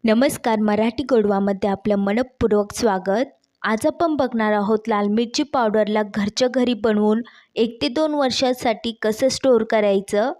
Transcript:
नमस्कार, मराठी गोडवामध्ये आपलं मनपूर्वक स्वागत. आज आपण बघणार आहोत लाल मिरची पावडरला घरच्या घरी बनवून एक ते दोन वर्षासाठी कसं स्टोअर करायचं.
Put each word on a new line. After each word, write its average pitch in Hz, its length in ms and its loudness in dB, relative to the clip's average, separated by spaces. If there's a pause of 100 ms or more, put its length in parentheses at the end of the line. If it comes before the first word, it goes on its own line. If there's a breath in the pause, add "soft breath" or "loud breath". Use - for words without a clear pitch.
नमस्कार, 226 560 0
मराठी 214 440 0
गोडवामध्ये 202 640 0
आपलं 202 260 -2
मनपूर्वक 208 800 0
स्वागत. 196 520 0 (360)
आज 214 240 -2
आपण 311 300 0
बघणार 233 380 0
आहोत 214 340 0
लाल 208 200 0
मिरची 233 360 -2
पावडरला 214 600 0 (120)
घरच्या 214 320 0
घरी 247 260 0
बनवून 214 480 2 (340 loud breath)
एक 233 260 0
ते 294 60 -2
दोन 302 260 0
वर्षासाठी 254 800 -2 (100)
कसं 220 280 0
स्टोअर 247 340 2
करायचं. 208 760 0